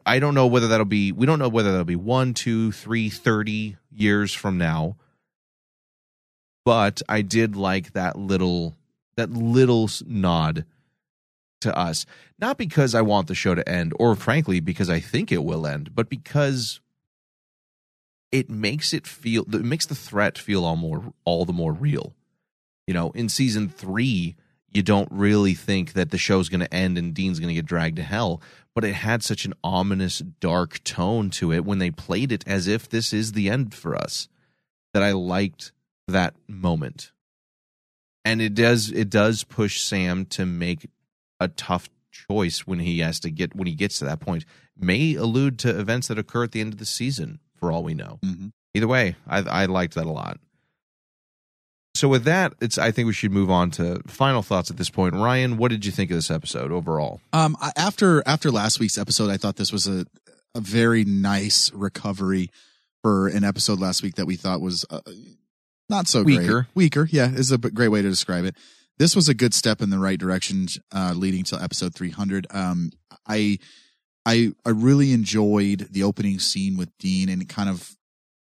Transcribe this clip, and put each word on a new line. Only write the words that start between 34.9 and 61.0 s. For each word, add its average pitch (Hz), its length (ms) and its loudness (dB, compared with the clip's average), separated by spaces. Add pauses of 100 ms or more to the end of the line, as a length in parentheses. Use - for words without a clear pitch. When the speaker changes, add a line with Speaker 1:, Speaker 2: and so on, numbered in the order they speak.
Speaker 1:
that 101 100 4
I 101 80 2
liked 95 600 -2 (360)
that 92 280 2 (120)
moment. 87 640 -4 (1120)
And 113 160 2
it 110 120 0
does, 117 380 4
it 104 180 0
does 107 360 2
push - 360 -2
Sam 92 460 -2
to - 180 -4
make 87 440 -4 (500)
a 92 80 0
tough - 420 -4 (220)
choice 98 560 -4
when 92 120 -4
he 85 200 -2
has 82 220 -2
to 85 100 -6
get, 85 240 -4
when 95 120 -4
he 85 60 -4
gets 98 260 -4
to 71 60 -6
that 78 140 -6
point. 85 260 -6 (320)
May 117 380 0
allude 123 440 0
to 107 200 0
events 113 300 -2
that 107 100 -4
occur 117 240 -2
at 113 80 -6
the 110 100 -4
end 107 120 -6
of 101 60 -16
the 110 60 -10
season, 120 540 -6 (180)
for 87 140 -2
all 82 120 -2
we 80 120 -4
know. - 280 -12
Speaker 2:
Mm-hmm. 95 240 -4 (280)
Speaker 1:
Either 110 120 2
way, 123 280 2 (120)
I, 95 120 0
I 95 260 0
liked 92 300 -2
that 82 100 -4
a 80 60 -6
lot. 50 260 -8 (1600)
So 143 120 2
with 127 180 4
that, 175 360 2
it's, 120 160 -2
I 110 140 2
think 117 160 0
we 107 60 0
should 101 180 -2
move 98 180 2
on 87 220 4
to 87 340 -4
final 131 380 0
thoughts - 260 -2
at - 80 -10
this 90 140 -4
point. 92 240 0
Ryan, 123 420 2
what 120 140 2
did 104 140 -4
you 98 60 -2
think 90 200 -2
of 85 60 0
this 80 120 -2
episode 76 420 -4
overall? 80 480 -2 (140)
Speaker 2:
Um, 156 280 2
I, 143 160 -4
after, 180 500 4
after 147 240 2
last 110 280 0
week's 110 180 0
episode, 104 340 0
I 98 60 -2
thought 98 180 -4
this 101 160 -2
was 98 160 -2
a, 92 180 -2 (480)
a 120 80 -6
very 113 440 4